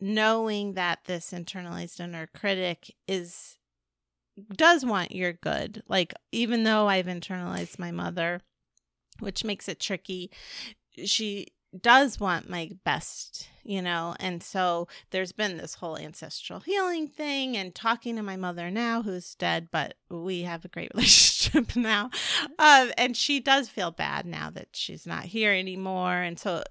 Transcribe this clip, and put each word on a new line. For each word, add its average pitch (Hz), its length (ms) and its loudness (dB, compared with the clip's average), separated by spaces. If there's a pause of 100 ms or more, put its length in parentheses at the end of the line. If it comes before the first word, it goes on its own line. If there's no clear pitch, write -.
knowing 214 720 2
that 175 320 -2
this 175 260 -6
internalized 175 680 -10
inner 170 280 -10
critic 185 680 -4 (140)
is, 175 500 -6 (1000)
does 320 300 6
want 196 280 0
your 175 200 -2
good. - 540 -4
Like, 185 260 0 (180)
even 226 320 2
though 214 240 4
I've 185 180 2
internalized 180 720 -6
my 175 120 -8
mother, 175 480 -4 (800)
which 208 240 -6
makes 208 240 -6
it 175 120 -8
tricky, 185 500 -6 (760)
she 202 420 -4 (320)
does 254 400 6
want 185 300 -2
my 170 200 -6 (140)
best, - 640 -4 (160)
you 196 180 -4
know? 170 380 -2
And 175 220 -4
so 175 460 0 (220)
there's 185 220 -2
been 196 260 -4
this 156 180 -10
whole 160 220 -8
ancestral - 640 -12
healing 349 480 -2
thing 269 480 -4
and 185 180 -6
talking 226 420 -2
to 214 60 -4
my 196 140 -6
mother 175 340 -4
now, 233 320 0
who's 185 340 -6
dead, 165 360 -2
but 156 240 -2 (140)
we 175 340 -4
have 170 200 -8
a 180 40 -12
great - 240 -10
<laughs> - 40 -10
relationship - 800 6
now. 226 340 2 (480)
Um, 285 400 10
and 247 180 2
she 277 240 0
does 269 300 4
feel 175 220 -4
bad 139 340 -4
now 156 240 -8
that - 240 -14
she's - 320 -10
not 170 200 -8
here 214 260 2
anymore. 185 600 -2
And 175 240 -2
so 180 320 -2